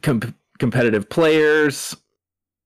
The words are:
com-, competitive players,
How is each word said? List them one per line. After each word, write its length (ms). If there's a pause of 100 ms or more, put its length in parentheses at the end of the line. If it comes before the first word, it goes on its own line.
com-, 340 (240)
competitive 500
players, 840 (720)